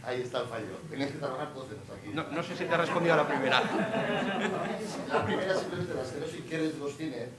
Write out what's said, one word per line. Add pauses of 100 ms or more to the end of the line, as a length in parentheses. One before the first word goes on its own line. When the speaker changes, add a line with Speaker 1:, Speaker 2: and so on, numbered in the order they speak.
Speaker 1:
Ahí
está
el
fallo. (120)
Tenéis
que
trabajar
todos
en
Osakidecha.
Speaker 2:
No,
no
sé
si
te
he
respondido
a
la
primera. (1500)
Speaker 1:
La
primera
simplemente
la
estenosis,
¿qué
riesgos
tiene? (120)